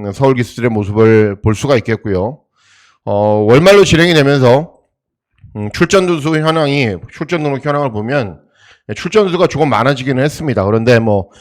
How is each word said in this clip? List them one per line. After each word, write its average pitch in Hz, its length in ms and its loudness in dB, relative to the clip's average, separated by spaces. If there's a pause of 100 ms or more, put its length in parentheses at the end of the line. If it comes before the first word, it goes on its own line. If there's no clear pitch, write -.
(140)
서울 135 220 0
기수들의 120 340 -4
모습을 107 720 2
볼 107 140 -2
수가 135 200 0
있겠고요. 107 640 -4 (640)
어, 104 460 0
월말로 185 340 6
진행이 170 300 2
되면서, 139 600 2 (840)
음, 104 160 -8
출전 185 340 0
두수 160 300 -4
현황이, 143 580 0 (160)
출전 160 320 -6
등록 139 220 -6
현황을 143 260 -2
보면 107 480 -6 (560)
출전 196 320 0
수가 175 200 0
조금 147 200 -2
많아지기는 127 560 -2
했습니다. 143 400 -4
그런데 113 360 2
뭐 104 280 -2 (140)